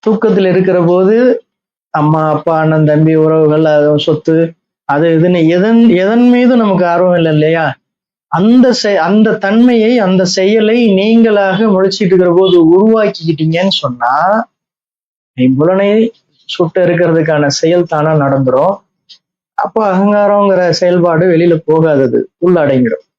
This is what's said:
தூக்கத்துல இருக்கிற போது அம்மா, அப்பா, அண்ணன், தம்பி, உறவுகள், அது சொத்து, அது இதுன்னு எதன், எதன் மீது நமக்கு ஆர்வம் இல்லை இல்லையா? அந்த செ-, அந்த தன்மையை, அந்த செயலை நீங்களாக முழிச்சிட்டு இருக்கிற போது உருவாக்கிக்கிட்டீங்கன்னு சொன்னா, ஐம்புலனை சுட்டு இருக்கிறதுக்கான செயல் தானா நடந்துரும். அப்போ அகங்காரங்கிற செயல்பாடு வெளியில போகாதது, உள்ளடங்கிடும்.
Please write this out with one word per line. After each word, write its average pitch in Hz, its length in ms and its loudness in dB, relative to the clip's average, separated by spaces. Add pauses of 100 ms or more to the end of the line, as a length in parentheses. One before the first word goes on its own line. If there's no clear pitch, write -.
தூக்கத்துல 202 460 0
இருக்கிற 185 340 0
போது 202 600 0 (460)
அம்மா, 156 400 -2
அப்பா, 156 300 -2
அண்ணன், 156 260 0
தம்பி, 156 300 2
உறவுகள், 156 500 2
அது 147 340 0
சொத்து, 160 540 -2 (300)
அது 147 240 -2
இதுன்னு 165 400 0
எதன், 220 420 2
எதன் 214 400 2
மீது 247 260 2
நமக்கு 196 300 0
ஆர்வம் 175 300 0
இல்லை 165 160 0
இல்லையா? 151 440 0 (520)
அந்த 233 460 2 (100)
செ-, 202 120 0
அந்த 202 400 0
தன்மையை, 226 640 0
அந்த 190 260 0
செயலை 214 640 0
நீங்களாக 208 760 0
முழிச்சிட்டு 190 440 0
இருக்கிற 180 260 2
போது 185 280 2
உருவாக்கிக்கிட்டீங்கன்னு 175 1000 0
சொன்னா, 123 460 -4 (1200)
ஐம்புலனை 185 720 0 (200)
சுட்டு - 560 -4
இருக்கிறதுக்கான 165 640 0
செயல் 170 380 -2
தானா 156 280 -4
நடந்துரும். 139 640 -2 (760)
அப்போ 208 400 -4
அகங்காரங்கிற 202 760 0
செயல்பாடு 175 580 0
வெளியில 170 280 2 (100)
போகாதது, 151 640 0 (160)
உள்ளடங்கிடும். 139 600 0 (140)